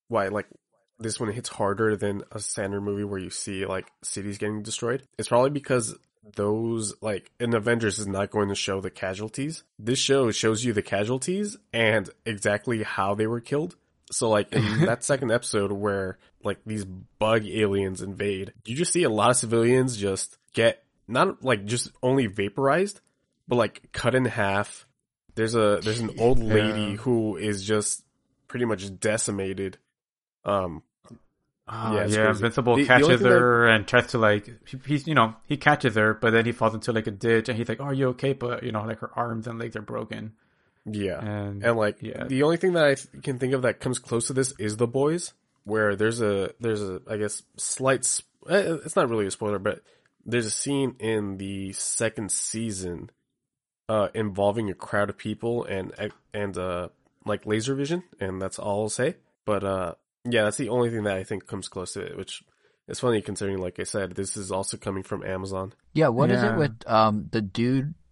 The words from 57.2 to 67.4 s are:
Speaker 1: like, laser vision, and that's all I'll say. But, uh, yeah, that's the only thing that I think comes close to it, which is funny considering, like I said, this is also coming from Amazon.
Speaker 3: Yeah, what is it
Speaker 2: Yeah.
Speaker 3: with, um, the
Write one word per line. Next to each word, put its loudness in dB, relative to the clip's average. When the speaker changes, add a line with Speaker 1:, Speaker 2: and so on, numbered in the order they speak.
Speaker 1:
like, -4
laser 0
vision, -2
and -4
that's -6
all -2
I'll -2
say. -2
But, 0
uh, -2
yeah, 4
that's 0
the -4
only 2
thing -2
that 0
I -4
think -8
comes -8
close -10
to -8
it, -10
which -12
is -10
funny 2
considering, -4
like -6
I -4
said, -4
this -6
is -8
also -4
coming -6
from -6
Amazon. -6
Speaker 3:
Yeah, 4
what 2
is 2
it 2
Speaker 2:
Yeah. 0
Speaker 3:
with, -2
um, 4
the 0